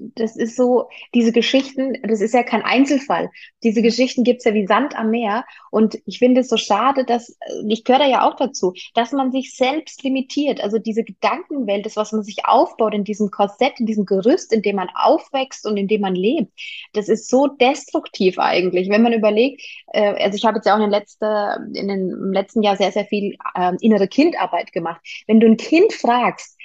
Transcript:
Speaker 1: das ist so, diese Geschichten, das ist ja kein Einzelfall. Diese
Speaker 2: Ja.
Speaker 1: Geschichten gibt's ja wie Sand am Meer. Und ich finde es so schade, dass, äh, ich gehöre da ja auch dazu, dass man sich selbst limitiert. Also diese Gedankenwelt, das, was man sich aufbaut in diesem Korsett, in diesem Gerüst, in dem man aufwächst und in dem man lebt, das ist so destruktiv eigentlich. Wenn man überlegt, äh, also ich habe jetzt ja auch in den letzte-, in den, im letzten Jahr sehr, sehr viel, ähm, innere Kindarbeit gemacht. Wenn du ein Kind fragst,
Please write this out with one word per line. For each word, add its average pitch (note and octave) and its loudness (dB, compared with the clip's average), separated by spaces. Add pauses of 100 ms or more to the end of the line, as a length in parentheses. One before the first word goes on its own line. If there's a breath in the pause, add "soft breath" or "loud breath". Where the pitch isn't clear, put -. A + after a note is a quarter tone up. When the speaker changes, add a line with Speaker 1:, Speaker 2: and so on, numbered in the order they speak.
(160)
Speaker 1:
das A3+ -4
ist A3+ -6
so, B3 2 (260 loud breath)
diese A#3 4
Geschichten, C4 0
das G#3+ -2
ist F#3+ 0
ja B3 4
kein A3+ -2
Einzelfall. A#3 0 (320 loud breath)
Diese A3+ 0
Speaker 2:
Ja. - 4
Speaker 1:
Geschichten A#3+ 0
gibt's A#3+ 0
ja - 2
wie G#3 0
Sand A3+ 0
am A3 -2
Meer. A3+ -2 (260 loud breath)
Und G#3+ 2 (100)
ich F#3+ -12
finde B3 4
es B3 -2
so A3+ 0
schade, B3 0
dass, A#3+ -4
äh, - -12
ich A3 -2
gehöre B3+ 4
da D4 2
ja A#3 2
auch D#4 -2
dazu, A3 -2 (220 loud breath)
dass A#3+ 0
man C4 0
sich C4 -6
selbst C#4 -4
limitiert. C4+ -2
Also G#3 -2
diese A3 -4
Gedankenwelt, A3 -4
das, - -12
was G#3+ -4
man A3 -4
sich G3+ -8
aufbaut A3 2
in G#3 -2
diesem G#3 -4
Korsett, - -2
in A#3 -2
diesem G#3 -2
Gerüst, A3+ 0
in A3 0
dem G3+ -2
man F#3 -4
aufwächst C4+ -2
und G#3+ -2
in G3 -2
dem G#3 0
man F#3+ -2
lebt, A3 -2 (440 loud breath)
das G#3 -4
ist A3 -2
so C4+ 4
destruktiv C#4 0
eigentlich. F3+ 0
Wenn G#3 4
man A#3 4
überlegt, A3 0 (300 loud breath)
äh, G#3 0
also G3 0
ich G#3 -2
habe A3 0
jetzt G#3+ -8
ja F#3+ 4
auch G#3+ 4
in G#3+ 2
den G#3 0
letzte-, G#3 -4 (100)
in - -6
den, F#3+ -4
im - -6
letzten G3 -2
Jahr G3+ 2
sehr, F#3+ 0
sehr G3+ -2
viel, G3+ -4 (180)
ähm, F3+ 0
innere G3+ 4
Kindarbeit C4 0
gemacht. E3+ -8 (280 loud breath)
Wenn A3 6
du A3+ 8
ein A3+ 8
Kind E4+ 4
fragst, A#3+ -2